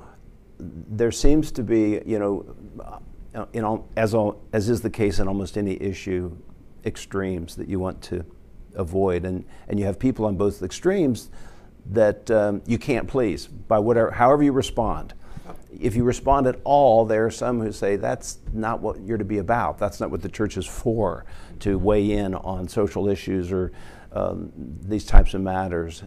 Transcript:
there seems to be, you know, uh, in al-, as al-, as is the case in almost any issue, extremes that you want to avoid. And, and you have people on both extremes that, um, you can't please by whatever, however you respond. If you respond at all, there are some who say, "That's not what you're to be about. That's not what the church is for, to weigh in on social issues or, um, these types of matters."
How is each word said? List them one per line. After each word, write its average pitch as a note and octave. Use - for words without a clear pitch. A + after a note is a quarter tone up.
there G#2
seems D3
to B2
be, G#2+
you G#2+
know, G2+
uh, -
in A#2
al-, G#2+
as A2
al-, G#2
as G#2+
is A#2
the A2
case G2+
in F#2+
almost G2
any G2+
issue, F#2
extremes F#2+
that -
you F#2
want F#2
to F2+
avoid. F#2
And, F#2
and G2+
you G2+
have F#2+
people B2+
on G2+
both G2
extremes D3+
that, G#2
um, G#2
you A#2
can't A#2
please A2
by -
whatever, A2+
however C#3+
you C#3+
respond. G#2+
If G#2+
you A#2+
respond B2+
at B2
all, C3
there A2
are A2+
some A#2+
who A2
say, G2+
"That's A#2+
not A2
what G#2
you're G#2+
to G#2
be G#2
about. G2
That's G2+
not G2
what E2
the -
church -
is F2+
for, G#2+
to G2
weigh G#2
in G2+
on F#2
social G2+
issues F#2+
or, F#2
um, F#2
these G2
types -
of F#2+
matters." F#2